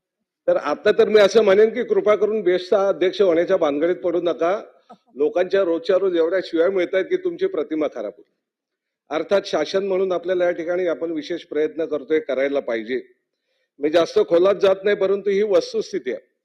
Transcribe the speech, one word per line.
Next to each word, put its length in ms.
तर 80
आता 360
तर 180
मी 100
असं 240
म्हणेन 300
की 100
कृपा 320
करून 260
बेस्टचा 460
अध्यक्ष 340
होण्याच्या 360
भानगडीत 380
पडू 260
नका. 400
लोकांच्या 460
रोजच्या 360
रोज 180
एवढ्या 280
शिव्या 280
मिळतायत 340
की 120
तुमची 300
प्रतिमा 400
खराब 300
होईल. 140
अर्थात 360
शासन 380
म्हणून 280
आपल्याला 340
या 60
ठिकाणी 360
आपण 240
विशेष 320
प्रयत्न 420
करतोय, 340
करायला 400
पाहिजे. 420
मी 100
जास्त 300
खोलात 320
जात 220
नाही, 120
परंतु 340
ही 140
वस्तुस्थिती 680
आहे. 100